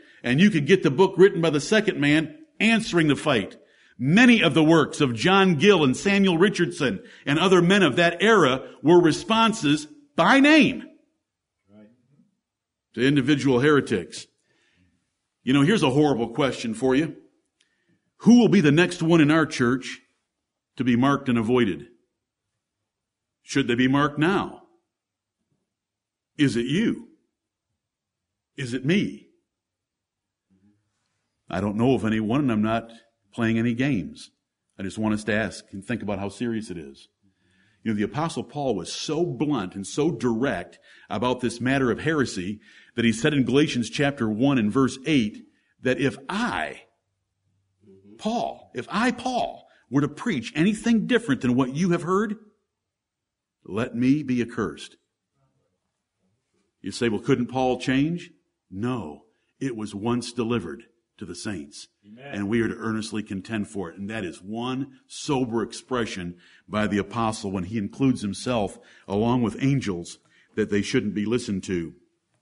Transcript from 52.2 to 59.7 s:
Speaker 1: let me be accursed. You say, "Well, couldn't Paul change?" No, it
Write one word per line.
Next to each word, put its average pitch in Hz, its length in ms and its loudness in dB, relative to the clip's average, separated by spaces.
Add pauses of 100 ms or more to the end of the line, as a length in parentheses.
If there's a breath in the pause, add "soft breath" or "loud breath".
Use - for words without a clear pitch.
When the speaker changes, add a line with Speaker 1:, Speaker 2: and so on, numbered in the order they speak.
Speaker 1:
let 117 320 -6
me 131 260 2
be 127 200 -2
accursed. 113 560 -6 (1800)
You 92 100 -10
say, 117 180 -2
"Well, 127 100 -2
couldn't 123 280 0
Paul 127 320 -2
change?" 151 520 -2 (400)
No, 98 540 -8 (340)
it 127 160 -8